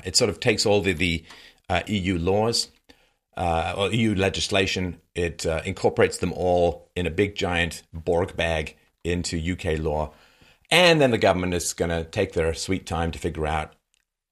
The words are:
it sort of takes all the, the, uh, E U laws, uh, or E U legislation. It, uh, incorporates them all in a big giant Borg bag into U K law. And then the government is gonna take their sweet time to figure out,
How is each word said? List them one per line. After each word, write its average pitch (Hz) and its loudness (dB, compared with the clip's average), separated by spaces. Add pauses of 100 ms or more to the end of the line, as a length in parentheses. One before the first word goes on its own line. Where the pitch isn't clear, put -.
it 90 -4
sort 113 4
of 90 -6
takes 113 0
all 104 4
the, 92 2
the, 85 0 (440)
uh, 87 2
E 104 0
U 92 0
laws, 101 0 (640)
uh, 85 -2
or 98 0
E 113 0
U 110 2
legislation. 95 0 (160)
It, 87 -4
uh, 80 0
incorporates 95 0
them 92 -4
all 87 0
in 87 -2
a 78 -2
big 101 0
giant 87 -2 (100)
Borg 85 -2
bag 80 -2 (280)
into 87 -2
U 85 -4
K 82 -2
law. 76 -4 (580)
And 165 6
then 131 6
the 113 2
government 90 2
is 87 -2
gonna 85 -2
take 95 -2
their 80 0
sweet - -4
time 82 -2
to - -12
figure 78 -4
out, 78 -4 (580)